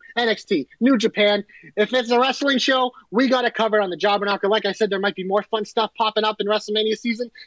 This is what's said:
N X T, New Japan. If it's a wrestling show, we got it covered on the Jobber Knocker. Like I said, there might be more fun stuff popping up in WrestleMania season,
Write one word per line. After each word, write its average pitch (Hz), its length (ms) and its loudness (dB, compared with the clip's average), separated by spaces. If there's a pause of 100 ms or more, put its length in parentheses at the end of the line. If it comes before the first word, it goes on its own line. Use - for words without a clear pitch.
(160)
N 233 140 0
X - 160 -4
T, 156 220 -2 (120)
New 254 180 4
Japan. 208 460 2 (320)
If 208 180 0
it's 247 180 0
a 240 80 4
wrestling 269 400 0
show, 262 320 0 (200)
we 254 160 2
got 247 180 2
it 233 100 -2
covered 214 260 2
on 190 80 -2
the 170 80 -6
Jobber 202 280 0
Knocker. 202 220 -2
Like 214 180 0
I 196 60 0
said, 208 180 -2
there 190 100 -2
might 196 160 -2
be 185 80 -8
more 190 200 0
fun 214 220 -4
stuff 220 320 -2
popping 214 260 0
up 214 160 0
in 196 80 -2
WrestleMania 214 500 -2
season, 233 320 -4 (180)